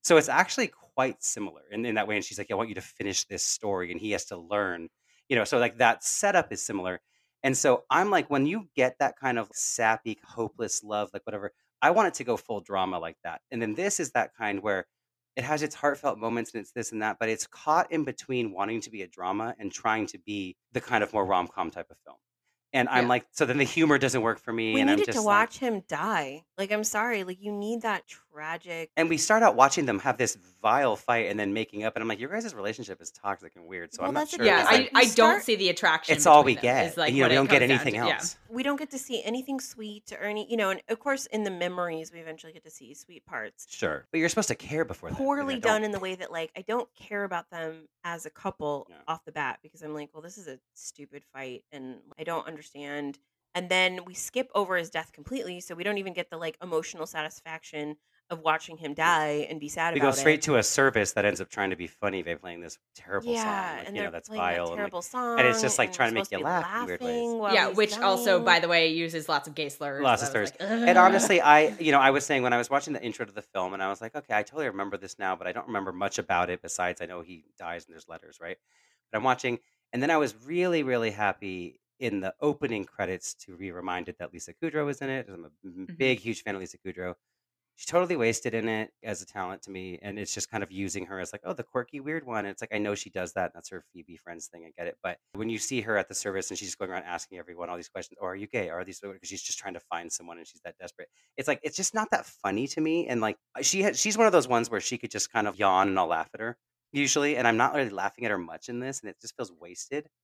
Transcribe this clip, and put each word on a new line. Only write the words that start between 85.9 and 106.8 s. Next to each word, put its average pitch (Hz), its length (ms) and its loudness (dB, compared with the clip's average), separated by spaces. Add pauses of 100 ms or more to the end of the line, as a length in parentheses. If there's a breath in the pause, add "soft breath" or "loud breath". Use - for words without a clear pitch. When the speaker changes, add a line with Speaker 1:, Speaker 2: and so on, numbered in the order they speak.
Speaker 2:
Mm-hmm. 90 80 -12
Speaker 1:
big, 131 220 2
huge 110 220 -6
fan 104 120 -6
of 95 60 -6
Lisa - 180 -12
Kudrow. 90 360 -10 (640)
She's - 100 -14
totally 175 300 0
wasted 113 380 0
in 113 140 -2
it 110 240 -4 (100)
as 104 200 -8
a 92 40 -18
talent 95 360 -10
to - 100 -20
me, 92 300 -12
and 101 160 -10
it's 101 160 -8
just 98 160 -8
kind 107 120 -6
of 92 100 -10
using 95 340 -6
her 95 140 -10
as, 90 120 -10
like, 104 120 -14
"Oh, 90 100 -6
the 120 100 -10
quirky, 131 360 -6
weird 151 260 -8
one." 113 200 -4
And - 60 -6
it's - 100 -12
like, 110 120 -10
I 107 40 -2
know 104 160 -2
she 101 160 -10
does 90 240 -6
that, 92 120 0
and - 80 -6
that's 85 160 -18
her 92 120 -14 (120)
Phoebe 85 220 -20
Friends 85 320 -16
thing, 82 180 -20
I 80 120 -20
get 85 100 -8
it. - 140 -12
But 92 180 -8 (140)
when 110 160 -6
you 110 80 -6
see 127 240 -4
her 107 160 0
at 95 100 -2
the 98 60 -14
service 95 360 -4
and 92 80 -8
she's 95 180 -10
going 92 140 -8
around 90 140 -8
asking 87 340 -10
everyone 87 320 -12
all 87 60 -8
these 87 140 -14
questions, - 300 -14
"Oh, 98 60 -6
are 92 100 -6
you 101 120 -10
gay? 98 220 -4
Are 87 140 -8
these," 90 160 -16
'cause 98 240 -14
she's 95 180 -12
just - 160 -8
trying 95 160 -12
to 85 60 -12
find 85 320 -8
someone 85 260 -12
and 80 80 -20
she's - 160 -20
that 85 160 -16
desperate. 90 300 -18 (280)
It's 135 120 -4
like, 139 160 0
it's 147 120 -6
just - 180 -4
not 220 180 -2
that - 140 -2
funny 104 420 -4
to - 140 -6
me. 160 260 0
And, 120 140 0
like, 107 160 -2 (240)
she 190 220 2
ha-, 208 100 4
she's 208 240 -2
one 226 100 6
of 202 60 4
those 135 140 6
ones 117 220 2
where 107 100 0
she 120 180 -6
could 113 140 -8
just - 200 -4
kind 107 160 2
of 95 100 -8
yawn 98 300 6
and 95 100 0
I'll 90 100 4
laugh 80 260 -2
at - 60 -12
her 117 180 -8 (340)